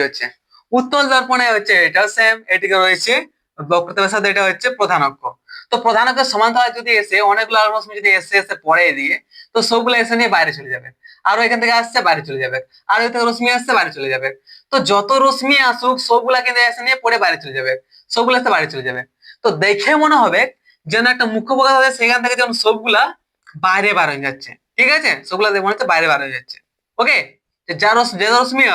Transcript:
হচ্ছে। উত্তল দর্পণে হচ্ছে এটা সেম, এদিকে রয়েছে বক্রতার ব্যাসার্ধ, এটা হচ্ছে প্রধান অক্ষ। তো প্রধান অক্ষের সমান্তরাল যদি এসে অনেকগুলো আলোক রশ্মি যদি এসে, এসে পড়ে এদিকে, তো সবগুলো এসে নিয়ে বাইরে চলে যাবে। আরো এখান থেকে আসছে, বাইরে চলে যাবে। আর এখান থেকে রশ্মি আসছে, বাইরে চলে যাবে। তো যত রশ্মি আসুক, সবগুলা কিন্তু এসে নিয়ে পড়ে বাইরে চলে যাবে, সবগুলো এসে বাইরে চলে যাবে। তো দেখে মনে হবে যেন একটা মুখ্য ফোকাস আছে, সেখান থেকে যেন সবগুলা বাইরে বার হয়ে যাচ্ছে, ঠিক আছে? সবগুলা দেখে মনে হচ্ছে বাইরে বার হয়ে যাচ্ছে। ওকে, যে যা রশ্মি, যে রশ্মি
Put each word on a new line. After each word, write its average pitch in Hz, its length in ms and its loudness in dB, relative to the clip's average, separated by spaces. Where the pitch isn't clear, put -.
হচ্ছে। 135 200 -8
উত্তল 254 320 0
দর্পণে 254 400 0
হচ্ছে 208 200 0
এটা 170 160 2
সেম, 226 200 2
এদিকে 190 240 0
রয়েছে 185 360 0
বক্রতার 175 440 -2
ব্যাসার্ধ, 202 300 -2
এটা 202 160 0
হচ্ছে 185 200 -4
প্রধান 190 300 0
অক্ষ। 135 140 -10
তো - 40 -2
প্রধান 226 260 2
অক্ষের 247 220 0
সমান্তরাল 233 460 2
যদি 233 120 -6
এসে 202 160 -2
অনেকগুলো 220 300 0
আলোক 214 140 2
রশ্মি 208 260 -6
যদি 202 180 2
এসে, 180 220 -8
এসে 190 140 -8
পড়ে 160 260 2
এদিকে, 143 260 -4
তো 226 60 0
সবগুলো 233 320 0
এসে 226 140 -2
নিয়ে 233 180 0
বাইরে 160 240 2
চলে 139 160 -14
যাবে। 123 140 -12
আরো 214 160 0
এখান 233 160 0
থেকে 233 180 2
আসছে, 233 260 -4
বাইরে 156 220 0
চলে 135 160 -8
যাবে। 131 140 -4
আর 202 100 2
এখান 233 140 -2
থেকে 240 160 0
রশ্মি 233 260 -2
আসছে, 247 220 -4
বাইরে 170 180 0
চলে 135 180 -6
যাবে। 131 140 -4
তো 180 60 0
যত 202 200 2
রশ্মি 269 300 0
আসুক, 247 260 -2
সবগুলা 240 380 2
কিন্তু 247 220 0
এসে 240 180 -6
নিয়ে 262 180 0
পড়ে 233 180 2
বাইরে 170 200 0
চলে 139 160 -14
যাবে, 131 140 -2
সবগুলো 233 260 2
এসে 233 140 -2
বাইরে 156 180 0
চলে 135 160 -10
যাবে। 127 140 -8
তো 226 60 2
দেখে 202 280 0
মনে 302 200 4
হবে 190 180 2
যেন 214 260 0
একটা 247 220 0
মুখ্য 226 240 -4
ফোকাস 269 200 4
আছে, 262 200 4
সেখান 240 240 2
থেকে 247 180 -2
যেন 240 100 0
সবগুলা 214 380 2
বাইরে 196 320 2
বার 160 140 2
হয়ে 139 140 -8
যাচ্ছে, 135 240 -10
ঠিক 254 200 2
আছে? 302 140 0
সবগুলা 202 240 0
দেখে 196 120 0
মনে 196 100 0
হচ্ছে - 180 -6
বাইরে 165 180 2
বার 143 120 2
হয়ে 135 140 -8
যাচ্ছে। - 200 -16
ওকে, 247 200 2
যে 175 40 -6
যা 208 160 4
রশ্মি, 233 240 0
যে 208 80 0
রশ্মি 254 340 2